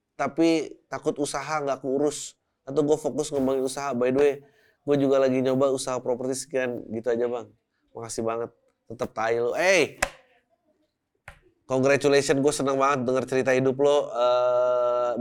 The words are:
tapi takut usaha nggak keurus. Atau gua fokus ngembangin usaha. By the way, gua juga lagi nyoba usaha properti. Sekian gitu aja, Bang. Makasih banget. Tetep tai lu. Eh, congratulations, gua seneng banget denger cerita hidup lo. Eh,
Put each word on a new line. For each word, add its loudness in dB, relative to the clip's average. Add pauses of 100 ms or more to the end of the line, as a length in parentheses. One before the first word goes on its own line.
(180)
tapi 0 (160)
takut -4
usaha -4
nggak -4
keurus. -2 (320)
Atau -2
gua 2
fokus -4
ngembangin 0
usaha. -4
By 0
the 0
way, 4 (480)
gua 0
juga 4
lagi 2
nyoba 2
usaha -4
properti. -4
Sekian -6
gitu -2
aja, 0
Bang. -8 (480)
Makasih -6
banget. -4 (400)
Tetep -8
tai -2
lu. -2
Eh, 2 (1700)
congratulations, 4
gua 4
seneng -2
banget 2
denger 0
cerita 2
hidup 2
lo. 2
Eh, 2 (100)